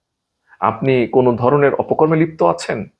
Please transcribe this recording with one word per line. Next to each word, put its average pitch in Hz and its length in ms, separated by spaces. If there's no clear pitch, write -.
আপনি 120 460
কোনো 127 260
ধরনের 135 420
অপকর্মে 156 420
লিপ্ত 160 260
আছেন, 170 440